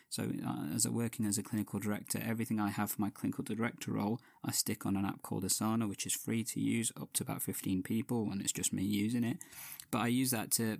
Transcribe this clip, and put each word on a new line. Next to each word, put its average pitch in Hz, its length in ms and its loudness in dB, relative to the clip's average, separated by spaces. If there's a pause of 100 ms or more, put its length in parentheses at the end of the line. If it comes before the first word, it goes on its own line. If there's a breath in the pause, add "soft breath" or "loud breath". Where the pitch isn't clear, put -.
So, - 220 -2 (160)
uh, - 260 -2
as 117 140 4
a, 120 60 2
working 113 340 0
as 101 120 2
a 104 40 -2
clinical 101 380 0
director, 104 440 -2
everything 113 360 0
I 104 100 2
have 104 220 0
for - 100 -2
my 101 80 2
clinical - 320 -2
director 113 500 -2
role, 107 280 0 (240 loud breath)
I 113 80 -4
stick - 340 0
on 98 100 2
an 98 80 2
app - 180 -4
called 101 220 -2
Asana, 107 440 2
which - 180 -4
is 101 60 0
free 113 320 0
to - 160 -2
use 113 400 2
up - 140 -10
to - 100 0
about - 180 -2
fifteen 95 400 0
people, 110 480 0
and 98 100 -2
it's - 120 -2
just - 200 0
me 101 120 0
using 120 400 4
it. 117 140 0 (520 loud breath)
But 117 80 2
I 110 80 2
use 127 240 4
that 110 220 0
to 110 280 2